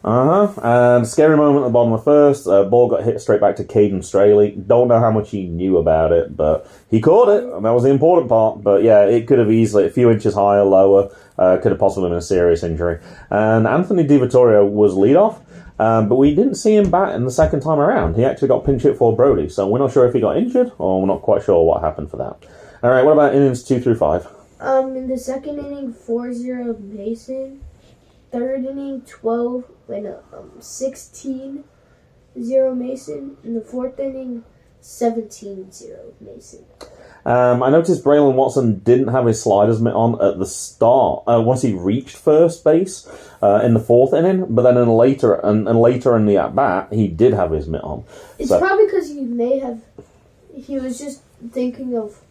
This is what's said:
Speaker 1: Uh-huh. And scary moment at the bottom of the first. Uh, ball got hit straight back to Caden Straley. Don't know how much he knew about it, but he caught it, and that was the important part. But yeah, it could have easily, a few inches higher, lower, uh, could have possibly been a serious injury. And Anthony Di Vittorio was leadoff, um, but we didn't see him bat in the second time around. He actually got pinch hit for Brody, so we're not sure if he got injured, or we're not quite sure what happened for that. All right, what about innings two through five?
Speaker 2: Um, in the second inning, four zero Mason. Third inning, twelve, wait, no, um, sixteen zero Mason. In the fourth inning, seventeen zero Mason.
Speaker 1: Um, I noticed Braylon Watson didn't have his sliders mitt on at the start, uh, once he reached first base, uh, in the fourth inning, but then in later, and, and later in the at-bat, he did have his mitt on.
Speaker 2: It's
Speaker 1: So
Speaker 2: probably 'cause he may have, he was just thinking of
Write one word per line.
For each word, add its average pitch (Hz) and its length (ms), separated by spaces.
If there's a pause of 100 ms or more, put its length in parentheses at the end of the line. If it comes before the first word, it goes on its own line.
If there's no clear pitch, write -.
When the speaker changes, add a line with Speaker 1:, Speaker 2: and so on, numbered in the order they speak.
Speaker 1:
Uh-huh. 165 580
And 123 460
scary 156 280
moment 147 280
at 123 40
the 113 40
bottom 120 200
of 110 80
the - 40
first. 147 420
Uh, 98 180
ball 120 240
got 101 140
hit 113 180
straight 104 200
back 101 160
to 107 80
Caden 98 400
Straley. 104 480
Don't 117 340
know 117 140
how 117 100
much 107 200
he 95 160
knew 87 320
about 80 340
it, 82 240
but 78 280 (240)
he 110 120
caught 208 280
it, 214 140
and 101 220
that 113 80
was 123 100
the 135 80
important 147 380
part. 110 340
But 101 220
yeah, 107 200
it 113 220
could 131 140
have 107 100
easily, 107 340
a - 60
few 123 180
inches 107 260
higher, 101 280
lower, 98 480 (280)
uh, 92 180
could 95 160
have - 80
possibly 95 300
been 87 80
a 82 40
serious 87 400
injury. 85 380 (300)
And 110 360
Anthony 175 380
Di 143 140
Vittorio 120 460
was 104 280
leadoff, 139 460 (420)
um, 110 280
but 120 80
we 143 200
didn't 220 180
see 214 220
him 202 120
bat 185 280
in 117 80
the 127 80
second 156 300
time 156 180
around. 110 340
He 113 100
actually 135 240
got 123 160
pinch 135 180
hit 135 140
for 113 200
Brody, 110 320
so 98 180
we're 117 140
not 131 120
sure 127 140
if 120 80
he 123 60
got 117 160
injured, 247 420
or 95 220
we're 95 80
not - 140
quite 107 200
sure 85 220
what 82 180
happened - 300
for - 60
that. - 180 (480)
All 123 60
right, 131 140
what 151 100
about 143 200
innings 135 300
two 127 160
through 120 160
five? 82 320 (320)
Speaker 2:
Um, 262 340
in 262 140
the 254 100
second 277 400
inning, 285 340
four 240 400
zero 240 460
Mason. 233 840 (680)
Third 262 340
inning, 277 400
twelve, 240 580 (220)
wait, 208 160
no, 196 160 (180)
um, - 220
sixteen 269 1040 (760)
zero 262 360
Mason. 277 680
In 233 100
the 226 60
fourth 254 400
inning, 262 420 (380)
seventeen 208 920
zero - 480
Mason. - 440 (600)
Speaker 1:
Um, 123 380
I 131 80
noticed 165 340
Braylon 143 300
Watson 123 500
didn't 127 240
have 123 180
his 110 140
sliders 110 400
mitt 113 140
on 117 260
at 92 180
the 95 60
start, 113 840
uh, 117 140
once 123 220
he 120 100
reached 95 440
first 165 480
base, 165 440 (340)
uh, 104 220
in 120 100
the 104 60
fourth 123 320
inning, 185 380
but 117 120
then 123 140
in 120 120
later, 117 460
and, 107 340
and 113 120
later 123 360
in 107 100
the 101 100
at-bat, 92 560
he 107 160
did 107 240
have 90 200
his 76 160
mitt 78 160
on. 76 200 (340)
Speaker 2:
It's 262 120
Speaker 1:
So 277 80
Speaker 2:
probably 403 300
'cause 359 200
he 294 140
may 240 380
have, 240 180 (760)
he 277 260
was 254 200
just 285 240 (300)
thinking 247 440
of 214 240 (100)